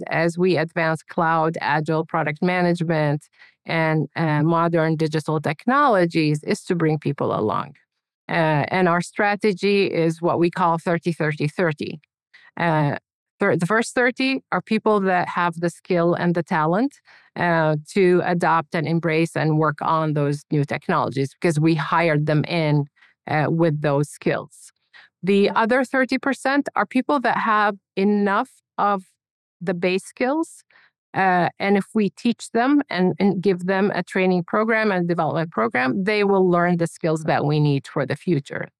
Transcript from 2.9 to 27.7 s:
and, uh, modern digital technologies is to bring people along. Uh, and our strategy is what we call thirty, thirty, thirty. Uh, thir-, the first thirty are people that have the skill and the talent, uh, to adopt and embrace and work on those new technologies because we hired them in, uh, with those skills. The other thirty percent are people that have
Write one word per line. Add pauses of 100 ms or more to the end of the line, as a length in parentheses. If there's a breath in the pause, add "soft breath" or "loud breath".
and,
uh,
modern
digital
technologies
is
to
bring
people (100)
along. (580)
Uh, (120)
and
our
strategy (260)
is
what
we (100)
call
thirty,
thirty,
thirty. (560 soft breath)
Uh, (420)
thir-,
the
first
thirty (200)
are (120)
people (120)
that
have (100)
the
skill
and
the
talent, (420 soft breath)
uh, (200)
to
adopt
and
embrace
and
work
on
those
new
technologies
because
we
hired
them
in, (420 soft breath)
uh, (140)
with
those
skills. (520 soft breath)
The (140)
other
thirty
percent (120)
are
people
that
have (200)